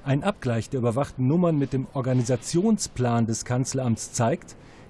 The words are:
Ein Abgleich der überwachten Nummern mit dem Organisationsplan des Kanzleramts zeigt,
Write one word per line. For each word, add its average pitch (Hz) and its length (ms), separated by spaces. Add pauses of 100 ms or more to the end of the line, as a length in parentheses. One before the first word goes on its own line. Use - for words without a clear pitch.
Ein 139 220
Abgleich 117 440
der 131 120
überwachten 127 460
Nummern 165 300
mit 139 140
dem 131 220
Organisationsplan 127 1300
des 113 200
Kanzleramts 127 640
zeigt, - 460 (320)